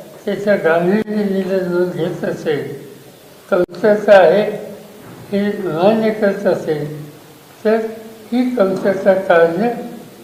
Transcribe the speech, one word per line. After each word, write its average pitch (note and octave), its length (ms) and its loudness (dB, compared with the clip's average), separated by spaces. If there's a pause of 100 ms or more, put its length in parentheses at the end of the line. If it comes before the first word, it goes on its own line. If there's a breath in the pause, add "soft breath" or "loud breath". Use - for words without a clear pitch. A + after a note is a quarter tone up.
(240)
त्याचं G3+ 400 0
गांभीर्याने F#3+ 1040 0
नोंद F3 240 0
घेत D#3 320 -6
असेल, - 600 -4 (640)
कमतरता G#3 680 4
आहे F3+ 240 6 (880)
हे G3+ 140 0 (120)
मान्य G3 520 2
करत G3 360 0
असेल, D3+ 640 -4 (540)
तर A3 120 2 (560)
ही B3 240 0
कमतरता F#3+ 580 2
काढणं F3+ 540 2 (560)